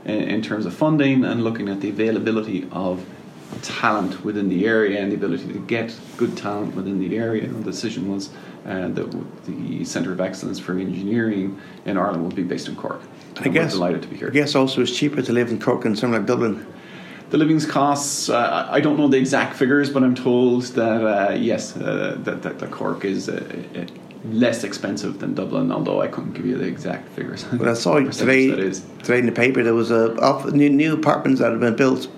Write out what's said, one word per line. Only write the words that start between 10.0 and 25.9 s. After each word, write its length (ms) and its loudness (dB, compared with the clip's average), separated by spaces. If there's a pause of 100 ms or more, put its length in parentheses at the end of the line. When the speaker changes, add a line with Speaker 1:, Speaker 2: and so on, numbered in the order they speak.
Speaker 1:
of 80 -4
Excellence 380 -4
for 200 -4
Engineering 800 -2 (280)
in 100 -2
Ireland 260 0
will 80 -2
be 120 -4
based 260 -4
in 80 -8
Cork. 240 -8 (380)
Speaker 2:
I 60 -6
Speaker 1:
And 100 0
Speaker 2:
guess, 180 2
Speaker 1:
we're 60 -2
delighted 240 0
to 60 -12
be 80 -10
here. 120 -6
Speaker 2:
I 40 -6
guess 220 2
also 280 4
it's 120 0
cheaper 280 0
to 100 -2
live 160 2
in 100 -2
Cork 260 0
than 120 0
somewhere 240 0
like 80 -2
Dublin. 380 0 (640)
Speaker 1:
The 80 2
living 220 4
costs, 680 0
uh, 400 0
I 100 4
don't 180 2
know 100 4
the 100 6
exact 380 0
figures, 340 4
but 120 2
I'm 120 4
told 480 4
that, 400 0
uh, 320 2
yes, 420 -2
uh, 440 -2
that, 220 -4
that, 160 -6
that 120 -8
Cork 340 -4
is, 240 -2
uh, 360 -8 (120)
uh, 80 -6 (480)
less 320 2
expensive 560 -6
than 140 -4
Dublin, 360 -2
although 300 0